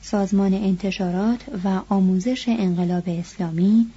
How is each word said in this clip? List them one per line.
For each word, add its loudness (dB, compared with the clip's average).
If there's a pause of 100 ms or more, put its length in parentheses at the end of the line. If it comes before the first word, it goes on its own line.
سازمان 0
انتشارات -2 (240)
و 0
آموزش 0
انقلاب 0
اسلامی 0